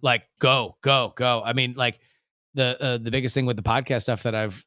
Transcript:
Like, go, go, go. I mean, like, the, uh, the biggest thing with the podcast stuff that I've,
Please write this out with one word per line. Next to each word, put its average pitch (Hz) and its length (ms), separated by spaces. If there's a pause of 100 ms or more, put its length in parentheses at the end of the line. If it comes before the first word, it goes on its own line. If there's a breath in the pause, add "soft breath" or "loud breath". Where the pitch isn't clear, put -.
Like, 123 280 (100)
go, 131 420
go, 135 340
go. 123 280
I 117 100
mean, 123 220
like, 120 240 (540)
the, 127 260
uh, 127 180
the 113 140
biggest 127 220
thing 135 140
with 120 100
the 104 60
podcast 123 400
stuff 117 200
that 113 120
I've, 107 320